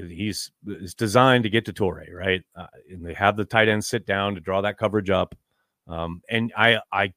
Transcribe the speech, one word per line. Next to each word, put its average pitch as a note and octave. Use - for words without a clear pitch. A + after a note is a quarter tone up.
He's, F#2+
it's F#2
designed B2
to G#2+
get G#2+
to G#2
Torrey, E2+
right? F#2
Uh, F2
and F2+
they E2+
have G2+
the G#2
tight A2
end G#2+
sit A#2
down G2+
to E2+
draw F#2+
that G2+
coverage G2+
up. F#2
Um, E2+
and A2+
I, A2
I G2